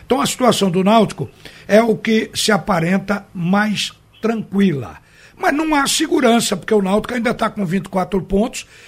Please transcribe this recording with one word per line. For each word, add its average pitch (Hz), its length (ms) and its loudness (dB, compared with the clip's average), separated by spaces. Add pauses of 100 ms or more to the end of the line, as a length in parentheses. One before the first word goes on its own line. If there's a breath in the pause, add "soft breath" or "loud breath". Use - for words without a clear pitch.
Então 269 160 0
a 240 40 0
situação 196 440 2
do 180 140 0
Náutico 202 460 2 (380 loud breath)
é 208 140 6
o 226 160 2
que 220 360 0
se - 180 -2
aparenta 196 840 -2
mais 196 580 -2 (300)
tranquila. 190 840 -2 (340 soft breath)
Mas 370 140 0
não 311 240 0
há 277 100 2
segurança, 254 680 2
porque - 180 -4
o 208 80 4
Náutico 208 320 -2
ainda 240 200 -2
tá 220 160 -2
com 208 160 -6
vinte 175 220 -4
e - 20 -16
quatro 185 320 -2
pontos, 196 440 -4 (220 loud breath)